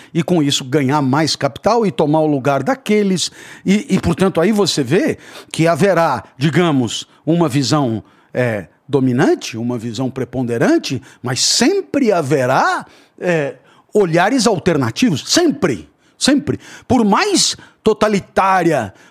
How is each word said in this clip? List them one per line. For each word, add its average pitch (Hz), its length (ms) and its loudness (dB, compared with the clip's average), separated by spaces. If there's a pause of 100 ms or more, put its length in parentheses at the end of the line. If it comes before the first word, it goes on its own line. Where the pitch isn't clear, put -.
(140)
e, - 100 -2
com 175 180 0
isso, 143 220 -2
ganhar 139 380 0
mais 139 340 0
capital 214 500 -2
e 180 60 0
tomar 156 300 0
o 156 60 0
lugar 139 360 0
daqueles. 202 640 -2 (360)
E, 202 240 2
e, 190 100 2
portanto, 170 400 0
aí 190 140 2
você 196 280 0
vê 180 360 0 (340)
que 160 160 0
haverá, 165 560 2 (140)
digamos, 139 680 0 (200)
uma 165 240 2
visão, 123 520 0 (320)
é, 113 340 -4 (200)
dominante, 135 680 0
uma 120 200 -4
visão 120 320 -6
preponderante, 127 920 -2 (200)
mas 123 200 -4
sempre 285 720 0
haverá, 156 720 0 (340)
é, 160 360 -2 (380)
olhares 196 540 2
alternativos, 156 800 0
sempre, 180 640 0 (280)
sempre. - 420 0 (280)
Por 254 160 2
mais 269 540 0 (260)
totalitária, 185 1080 0 (180)